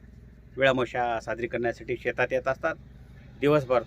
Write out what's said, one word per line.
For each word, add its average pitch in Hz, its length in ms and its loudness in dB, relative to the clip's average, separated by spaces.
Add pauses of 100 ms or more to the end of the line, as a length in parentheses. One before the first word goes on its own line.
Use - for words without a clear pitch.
(580)
वेळामोशा 123 640 2
साजरी 113 280 -6
करण्यासाठी 120 500 -4
शेतात 123 340 -2
येत 131 160 -2
असतात. 147 280 -2 (640)
दिवसभर 135 480 4